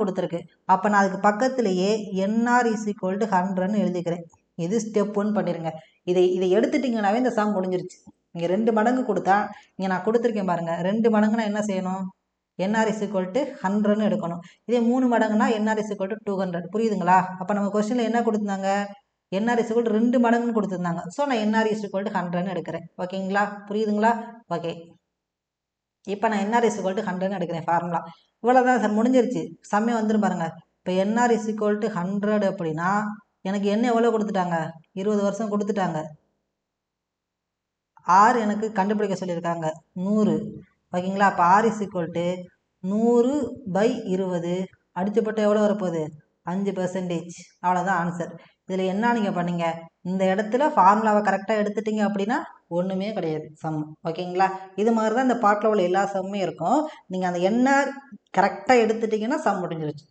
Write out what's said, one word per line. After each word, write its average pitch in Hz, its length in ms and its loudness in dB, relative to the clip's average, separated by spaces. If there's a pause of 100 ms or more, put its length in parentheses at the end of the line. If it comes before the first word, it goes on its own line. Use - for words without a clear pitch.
கொடுத்துருக்கு. 170 400 -2 (320)
அப்ப 190 160 2
நான் 208 140 4
அதுக்கு 190 260 0
பக்கத்திலேயே 208 640 0 (340)
என் 226 160 0 (140)
ஆர் 240 200 4
is 214 160 -8
equal 185 300 -4
to 214 60 0 (100)
ஹண்ட்ரட்னு 196 480 0
எழுதிக்கிறேன். 175 400 -4 (380)
இது 185 200 -2
ஸ்டெப் 208 360 -2
ஒன் 208 140 0
பண்ணிருங்க. 170 360 -2 (400)
இதை, 180 120 4 (140)
இதை 185 100 0 (100)
எடுத்துட்டீங்கன்னாவே 226 640 2
இந்த 254 160 0
சம் 214 200 2
முடிஞ்சிருச்சு. 180 420 -4 (360)
இங்க 170 180 -4
ரெண்டு 220 260 2
மடங்கு 247 300 2
கொடுத்தா, 185 280 2 (400)
இங்க 190 140 -4
நான் 180 160 -2
கொடுத்துருக்கேன் 220 440 0
பாருங்க, 170 220 -2 (140)
ரெண்டு 220 280 2
மடங்குனா 214 360 2
என்ன 208 180 -2
செய்யணும்? 185 340 -4 (640)
என் 202 160 0
ஆர் 220 120 2
is - 140 -8
equal 190 280 -2
to 269 80 0 (220)
ஹண்ட்ரட்னு 208 440 2
எடுக்கணும். 170 320 -4 (280)
இதே 240 200 2
மூணு 254 240 2
மடங்குனா 214 340 4 (100)
என் 214 160 0
ஆர் 214 100 0
is 208 120 -8
equal 190 180 -4
to 208 60 -6 (100)
டூ 202 120 -2
ஹண்ட்ரட். 175 320 -4
புரியுதுங்களா? 185 460 2 (240)
அப்ப 208 160 -2
நம்ம 202 180 -2
கொஸ்டின்ல 226 340 0
என்ன 233 180 0
கொடுத்திருந்தாங்க? 196 440 -2 (640)
என் 226 140 0
ஆர் 233 120 2
is - 100 -4
equal 233 140 2
to 214 100 2
ரெண்டு 247 260 4
மடங்குன்னு 233 340 2
கொடுத்திருந்தாங்க. 175 460 -4 (120)
So - 40 -4 (100)
நான் 226 140 0
என் 214 160 0
ஆர் 220 140 0
is 208 140 -6
equal 190 200 -4
to 208 100 -6
ஹண்ட்ரட்னு 180 380 -4
எடுக்கிறேன். 165 320 -8 (160)
ஓகேங்களா? 190 400 -2 (240)
புரியுதுங்களா? 208 440 2 (440)
ஓகே, 165 180 -6 (1400)
இப்ப 208 160 -2
நான் 196 140 0
என் 226 120 2
ஆர் 233 120 4
is - 120 -4
equal 190 180 -2
to 208 100 -6
ஹண்ட்ரட்னு 190 300 -4
எடுக்கிறேன் 170 280 -4
ஃபார்முலா. 170 340 0 (400)
இவ்வளவுதான் 254 400 4
சார், 208 160 0
முடிஞ்சிருச்சு. 226 460 2 (280)
சம்மே 226 280 2
வந்துரும் 214 260 2
பாருங்க. 175 220 -2 (320)
இப்ப 180 100 -6 (140)
என் 214 180 0
ஆர் 240 160 4
is 214 160 -4
equal 208 300 0
to 220 60 -2 (100)
ஹண்ட்ரட் 202 500 0
அப்படின்னா 170 400 -4 (580)
எனக்கு 196 260 -2
என்ன 226 160 2
எவ்வளவு 233 220 4
கொடுத்துட்டாங்க? 190 440 0 (440)
இருபது 208 240 0
வருஷம் 202 260 -2
கொடுத்துட்டாங்க. 202 480 -2 (2250)
ஆர் 240 220 6
எனக்கு 208 220 -2 (120)
கண்டுபிடிக்க 202 400 0
சொல்லியிருக்காங்க 170 480 -4 (380)
நூறு. 202 300 2 (600)
ஓகேங்களா? 196 380 2
அப்ப 185 100 0 (160)
R 214 120 4
is 214 160 -4
equal 180 200 -4 (100)
to 170 80 0 (640)
நூறு 240 440 4 (420)
by 214 100 4 (280)
இருபது. 180 400 -2 (460)
அடிச்சப்பட்ட 208 460 -2
எவ்வளவு 208 200 4
வரப்போகுது? 185 360 -2 (500)
அஞ்சு 196 280 -4
பர்சன்டேஜ். 180 560 -4 (280)
அவ்வளவுதான் 180 380 2
ஆன்சர். 170 300 -4 (360)
இதுல 185 260 -2
என்ன 233 240 2
நீங்க 202 200 0
பண்ணீங்க? 175 280 -2 (440)
இந்த 190 120 -2 (120)
இடத்துல 214 420 0
ஃபார்முலாவை 208 520 6
கரெக்டா 196 340 0
எடுத்துட்டீங்க 214 460 -4
அப்படின்னா 208 300 -2 (400)
ஒண்ணுமே 190 300 -2 (100)
கிடையாது 156 300 -4 (160)
சம். 156 160 -4 (300)
ஓகேங்களா? 180 400 0 (320)
இது 226 160 4
மாதிரி 220 200 0
தான் 262 100 2
இந்த 240 180 2
பார்ட்ல 214 260 4
உள்ள 185 180 2
எல்லா 190 140 2 (120)
சம்முமே 196 300 -4
இருக்கும். 175 360 0 (320)
நீங்க 185 160 -2
அந்த 175 200 -2
என் 240 140 2 (120)
ஆர் 277 160 0 (460)
கரெக்டா 208 460 4
எடுத்துட்டீங்கன்னா 214 640 0
சம் 180 160 -2
முடிஞ்சிருச்சு. 156 460 -6